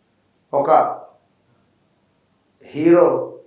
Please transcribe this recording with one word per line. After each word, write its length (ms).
ఒక 420
హీరో 680